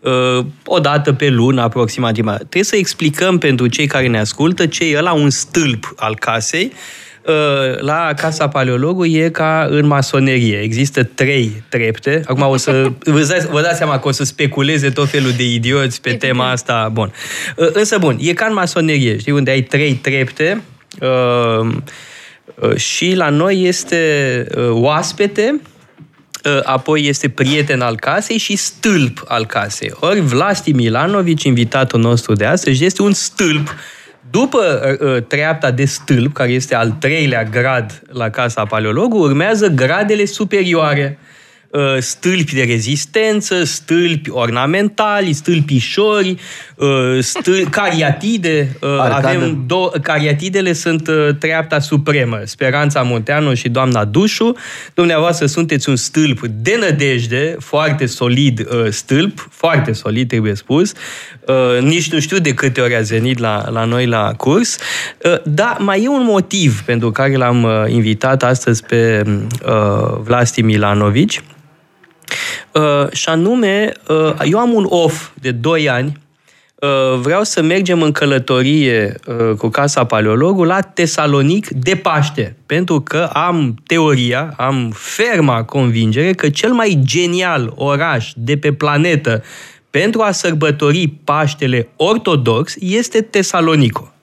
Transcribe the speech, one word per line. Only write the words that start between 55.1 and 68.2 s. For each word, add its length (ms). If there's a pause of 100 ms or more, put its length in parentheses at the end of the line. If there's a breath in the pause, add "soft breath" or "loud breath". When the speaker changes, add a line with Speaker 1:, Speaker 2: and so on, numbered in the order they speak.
Speaker 1:
sunteți 420
un 80
stâlp 440
de 400
nădejde, 800
foarte 480
solid, 540
uh, 300
stâlp, 600
foarte 420
solid, 360
trebuie 260
spus. 380 (540 loud breath)
Uh, 340
nici 320
nu 80
știu 180
de 160
câte 260
ori 160
ați 160
venit 260
la, 320
la 140
noi 220
la 300
curs. 420 (460 loud breath)
Uh, 200
dar 340
mai 240
e 60
un 160
motiv 560
pentru 300
care 260
l-am, 260
uh, 80 (160)
invitat 560